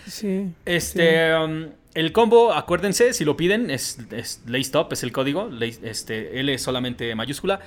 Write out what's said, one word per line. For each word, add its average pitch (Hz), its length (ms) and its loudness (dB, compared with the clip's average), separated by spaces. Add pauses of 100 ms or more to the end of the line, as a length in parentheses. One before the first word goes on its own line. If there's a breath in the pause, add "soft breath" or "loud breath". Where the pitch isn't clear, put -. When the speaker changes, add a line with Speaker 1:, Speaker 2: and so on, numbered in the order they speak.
Speaker 1:
Sí, 196 460 -4 (120)
Speaker 2:
Este, 165 640 2
Speaker 1:
sí. 160 40 4 (120)
Speaker 2:
um, 156 220 -4 (280)
el 160 180 0
combo, 233 420 6
acuérdense, 175 580 2
si 180 120 -4
lo 147 120 2
piden, 190 340 0
es, - 280 -6 (140)
es - 340 -10
Lay 127 160 -2
Stop, 151 300 0
es 127 100 -4
el 123 100 -4
código. 143 380 -2
Lay, 117 320 -6
este, 110 580 -8
L 139 180 0
solamente 123 560 -4
mayúscula. 139 520 -4